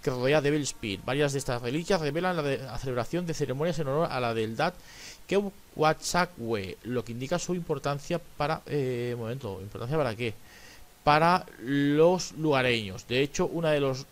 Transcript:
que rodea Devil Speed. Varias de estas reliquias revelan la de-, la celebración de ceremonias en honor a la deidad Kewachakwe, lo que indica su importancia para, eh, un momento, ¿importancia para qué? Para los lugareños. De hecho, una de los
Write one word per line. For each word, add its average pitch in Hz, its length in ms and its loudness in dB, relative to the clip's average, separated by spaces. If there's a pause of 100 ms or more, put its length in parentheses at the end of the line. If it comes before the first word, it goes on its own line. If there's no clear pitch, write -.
que 147 80 0
rodea 131 320 2
Devil 147 220 2
Speed. 101 420 -6
Varias 139 280 0
de 139 60 -2
estas 123 220 -2
reliquias 160 400 0
revelan 170 340 -2
la 156 80 -2
de-, 139 140 0
la 123 200 -8
celebración 131 480 -2
de 165 80 -4
ceremonias 143 460 -2
en 143 80 -2
honor 147 240 0
a 131 80 -2
la 117 140 0
deidad 113 400 0 (540)
Kewachakwe, 156 1600 0
lo 120 220 -4
que 117 80 -8
indica 135 260 -2
su 180 160 -2
importancia 147 640 -2
para, 151 460 -2
eh, 127 500 -2
un 120 60 -6
momento, 110 400 -6
¿importancia 117 340 -6
para 127 200 2
qué? 117 180 -2 (720)
Para 160 420 6 (160)
los 143 720 4
lugareños. 127 760 2
De 127 140 2
hecho, 170 240 2
una 160 260 0
de 147 80 4
los 135 320 0